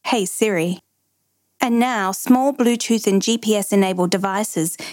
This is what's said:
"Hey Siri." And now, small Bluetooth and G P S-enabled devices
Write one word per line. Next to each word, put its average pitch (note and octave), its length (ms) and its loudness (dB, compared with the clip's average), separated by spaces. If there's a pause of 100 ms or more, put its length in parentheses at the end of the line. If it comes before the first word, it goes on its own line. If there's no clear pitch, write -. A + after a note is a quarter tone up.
"Hey B3 180 0
Siri." F#3 560 -2 (800)
And A#3+ 180 0
now, A3+ 360 0
small C4 400 2
Bluetooth A#3 520 0
and G3 160 2
G A3+ 160 0
P G#3+ 200 0
S-enabled F#3+ 540 0
devices F#3+ 680 -2 (160)